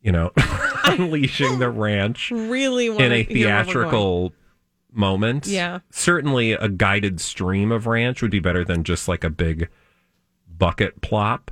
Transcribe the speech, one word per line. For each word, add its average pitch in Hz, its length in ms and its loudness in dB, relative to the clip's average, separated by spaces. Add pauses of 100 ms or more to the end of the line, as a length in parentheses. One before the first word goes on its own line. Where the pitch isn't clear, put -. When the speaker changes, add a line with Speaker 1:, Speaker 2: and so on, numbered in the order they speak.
Speaker 1:
you 104 80 2
know, 85 220 2
<laughs> - 500 0
unleashing 147 720 0
the 123 140 0
ranch 104 580 -2
Speaker 2:
Really 247 580 0
Speaker 1:
in 226 60 -2
Speaker 2:
wanna 139 120 4 (100)
Speaker 1:
a 113 80 2
Speaker 2:
hear 110 240 0
where 104 100 2
we're 110 60 2
Speaker 1:
theatrical 101 640 0
Speaker 2:
going. - 40 -10 (600)
Speaker 1:
moment, 110 540 0
Speaker 2:
Yeah. 180 320 -4 (100)
Speaker 1:
certainly 135 600 2
a 107 180 0
guided 98 500 0
stream 98 520 -2
of 113 160 -2
ranch 117 340 0
would 117 80 0
be 101 100 0
better 90 240 2
than 85 200 0
just, 85 240 -2
like, 87 160 -2
a 82 80 0
big 82 380 -2 (760)
bucket 85 540 -2
plop 107 500 -2